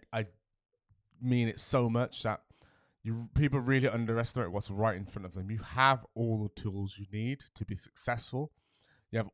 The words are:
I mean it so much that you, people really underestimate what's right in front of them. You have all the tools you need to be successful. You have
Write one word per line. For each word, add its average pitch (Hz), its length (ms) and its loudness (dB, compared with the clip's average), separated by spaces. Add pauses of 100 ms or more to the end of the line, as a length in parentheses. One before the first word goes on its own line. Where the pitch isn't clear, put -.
(120)
I 110 140 -2 (960)
mean 123 260 4
it - 120 -2
so 123 280 4
much 120 360 0
that 107 180 -2 (640)
you, 113 320 -6
people 143 240 4
really 131 280 4
underestimate 117 640 0
what's 101 200 -4
right 101 260 2
in 92 80 -6
front 95 200 -10
of 90 100 -12
them. 95 160 -6
You 110 80 -4
have 131 460 4 (100)
all 113 280 0
the - 180 -6
tools 98 360 -4
you 101 160 -12
need 117 400 -4
to - 100 -8
be 98 120 -6
successful. - 760 -6 (600)
You 113 80 0
have 101 140 -2